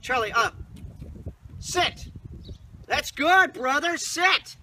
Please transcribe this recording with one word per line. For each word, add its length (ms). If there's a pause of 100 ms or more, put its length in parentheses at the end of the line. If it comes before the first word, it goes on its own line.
Charlie, 320
up. 200 (1040)
Sit. 500 (760)
That's 220
good, 440
brother. 420
Sit. 680